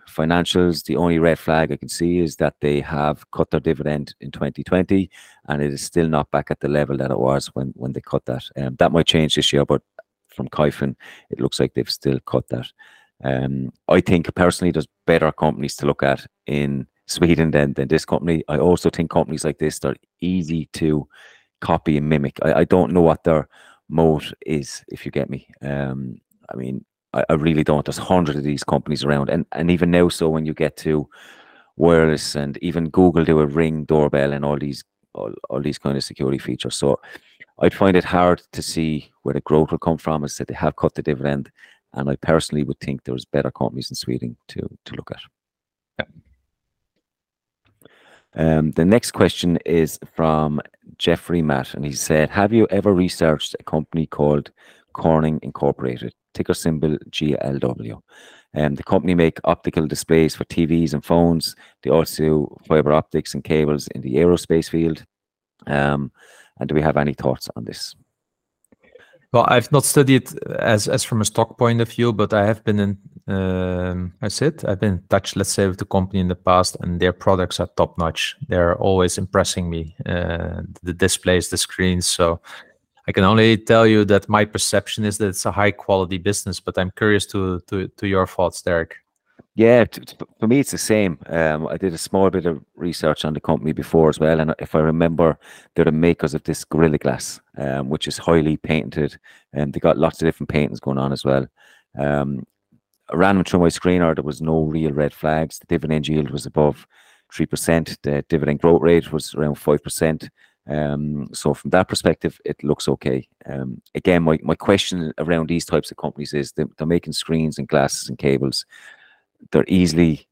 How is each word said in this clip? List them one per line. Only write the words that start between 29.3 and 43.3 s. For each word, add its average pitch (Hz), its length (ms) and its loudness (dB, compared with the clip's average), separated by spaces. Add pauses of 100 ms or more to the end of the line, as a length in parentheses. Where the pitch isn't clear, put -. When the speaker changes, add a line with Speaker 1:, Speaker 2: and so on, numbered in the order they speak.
Speaker 1:
and 85 180 0
even 87 180 2
now, 87 200 4
so 82 200 -2
when 80 160 -2
you 76 80 -4
get 73 240 -4
to 76 320 -2 (680)
wireless, 80 580 4
and 71 260 -6
even 82 280 -2
Google 85 340 6
do 78 160 4
a 76 80 4
Ring 78 380 0
doorbell 71 480 2
and 71 120 -4
all 71 140 -2
these, 69 240 -8 (300)
all, 52 200 -10 (160)
all 67 120 -4
these 71 180 -6
kind 69 180 -2
of 65 60 -6
security 67 340 -4
features. 62 380 -8
So - 240 0 (600)
I'd 85 140 4
find 95 240 4
it 85 60 4
hard 90 480 2
to - 100 -10
see 78 500 -4 (120)
where 67 100 -2
the 69 80 -4
growth 76 300 2
will 80 80 -2
come 80 180 -2
from. 78 260 -4
As 73 100 -8
I - 20 -14
said, - 120 -8
they - 60 -10
have - 220 -4
cut - 180 -2
the - 80 -8
dividend, 71 500 -4 (420)
and 69 160 -4
I 69 80 -2
personally 78 460 0
would 67 180 -8
think 69 220 -8
there's 64 220 -8
better 65 260 -4